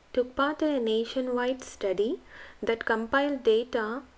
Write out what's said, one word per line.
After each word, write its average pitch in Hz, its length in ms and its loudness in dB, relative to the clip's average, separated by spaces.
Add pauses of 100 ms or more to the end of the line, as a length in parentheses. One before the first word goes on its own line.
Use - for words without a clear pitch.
(140)
took 247 220 0
part 294 260 0
in 302 140 4
a 269 40 0
nationwide 247 840 0
study 208 580 -2 (400)
that 226 240 0
compiled 262 580 0
data 226 600 2 (140)